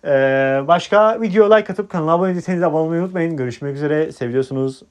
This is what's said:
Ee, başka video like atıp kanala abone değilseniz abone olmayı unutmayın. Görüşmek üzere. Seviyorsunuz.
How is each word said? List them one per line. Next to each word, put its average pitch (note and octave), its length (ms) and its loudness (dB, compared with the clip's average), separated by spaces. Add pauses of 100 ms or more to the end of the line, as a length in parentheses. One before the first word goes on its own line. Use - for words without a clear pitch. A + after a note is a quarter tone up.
Ee, C3+ 600 2
başka G#3 540 2
video G#3+ 360 4
like G#3 160 -2
atıp G3 160 -6
kanala D#3+ 220 -2
abone F3+ 220 2
değilseniz F3+ 300 -2
abone D#3+ 180 0
olmayı E3 200 -2
unutmayın. E3+ 360 -4
Görüşmek C3+ 380 -6
üzere. D3+ 360 -2
Seviyorsunuz. C3 800 -4